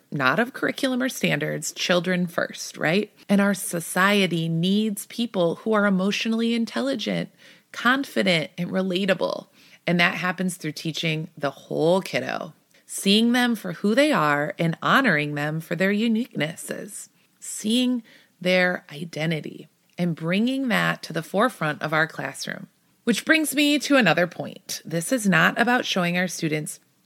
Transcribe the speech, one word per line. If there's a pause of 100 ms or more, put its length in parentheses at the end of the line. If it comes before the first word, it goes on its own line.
(120)
not
of
curriculum
or
standards,
children
first,
right? (160)
And
our
society
needs
people
who
are
emotionally
intelligent, (420)
confident,
and
relatable. (400)
And
that
happens
through
teaching
the
whole
kiddo, (320)
seeing
them
for
who
they
are
and
honoring
them
for
their
uniquenesses, (320)
seeing (360)
their
identity (280)
and
bringing
that
to
the
forefront
of
our
classroom. (380)
Which
brings
me
to
another
point.
This
is
not
about
showing
our
students (260)